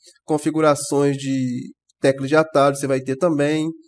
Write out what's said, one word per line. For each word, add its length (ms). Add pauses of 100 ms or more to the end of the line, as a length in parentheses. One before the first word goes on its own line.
(240)
Configurações 920
de 520 (300)
tecla 260
de 80
atalho, 420
você 100
vai 140
ter 160
também. 520 (200)